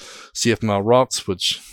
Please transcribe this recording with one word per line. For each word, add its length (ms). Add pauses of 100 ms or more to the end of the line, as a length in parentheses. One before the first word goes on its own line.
(320)
C 200
F 100
M 80
L 100
Rocks, 460
which, 340 (120)